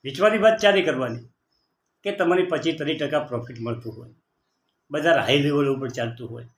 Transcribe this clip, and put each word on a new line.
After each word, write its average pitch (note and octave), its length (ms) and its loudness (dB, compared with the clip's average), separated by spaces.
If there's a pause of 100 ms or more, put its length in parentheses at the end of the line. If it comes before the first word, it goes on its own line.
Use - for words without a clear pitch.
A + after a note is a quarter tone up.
વેચવાની F#3 340 2
વાત A3 220 4
ક્યારે G3 220 6
કરવાની? C3 380 -2 (840)
કે G3+ 80 -4
તમને F#3 320 2
પચીસ D#3+ 340 -2
ત્રીસ D#3 220 -4
ટકા D3 200 -2
પ્રોફિટ A#2+ 400 -8
મળતું A2+ 360 -8
હોય, A#2+ 200 -20 (760)
બજાર D#3 280 2
હાઈ C3 220 2
લેવલ C#3+ 280 2
ઉપર C3+ 200 -4
ચાલતું A#2 400 -8
હોય A#2 180 -14 (100)